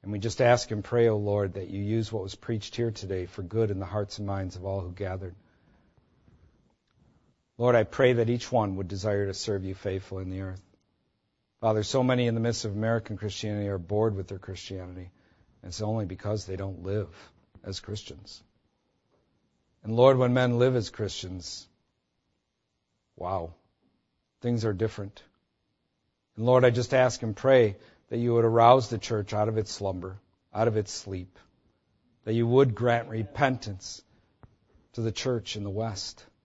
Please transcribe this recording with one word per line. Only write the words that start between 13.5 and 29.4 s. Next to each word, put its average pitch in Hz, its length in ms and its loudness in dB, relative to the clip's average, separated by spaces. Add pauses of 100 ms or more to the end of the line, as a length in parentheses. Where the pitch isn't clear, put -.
are 98 120 -4
bored 104 360 0
with 95 140 -8
their 95 100 -10
Christianity. 92 680 -12 (520)
And 95 80 -16
it's 90 120 -10
only 107 240 -2
because 104 400 -6
they 95 100 -6
don't 92 280 -8
live 95 260 -4 (540)
as 98 160 -10
Christians. - 640 -14 (1400)
And 110 120 -4
Lord, 127 220 8
when 123 160 4
men 123 260 4
live 127 160 4
as 104 160 -2
Christians, 92 760 -10 (1500)
wow, 87 380 -6 (880)
things 120 220 0
are 107 100 0
different. 104 500 -6 (1120)
And 110 100 -4
Lord, 127 180 6
I 127 60 8
just 120 240 0
ask 127 300 2
and 110 120 -4
pray 123 400 6 (340)
that 117 80 -4
you 120 160 2
would 117 120 4
arouse 117 440 8
the 113 80 -4
church 107 360 -4
out 107 160 2